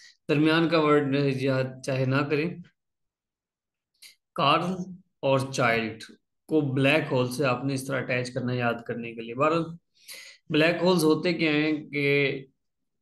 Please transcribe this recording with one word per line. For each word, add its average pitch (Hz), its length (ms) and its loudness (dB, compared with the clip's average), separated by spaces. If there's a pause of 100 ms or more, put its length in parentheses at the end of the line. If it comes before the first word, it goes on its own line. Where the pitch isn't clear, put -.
(280)
दरमियान 156 400 4
का 160 100 2
वर्ड 143 580 2
या 131 440 -2
चाहे 131 260 -2
ना 135 160 2
करें, 151 400 -2 (1700)
कार्ल 175 600 0 (260)
और 135 300 2
child 113 520 0 (440)
को 156 140 4
black 139 420 2
hole 127 240 -2
से 143 160 -4
आपने 131 300 -2
इस 131 140 -8
तरह 135 100 -4
attach 123 300 -4
करना 123 240 -6
है 123 60 -2
याद 117 300 -2
करने 117 260 -10
के 117 60 -12
लिए। 117 140 -12
बहरहाल 160 440 -2 (760)
black 160 280 2
holes 175 240 4
होते 156 280 2
क्या 160 200 0
हैं 151 340 0
कि 143 440 0 (720)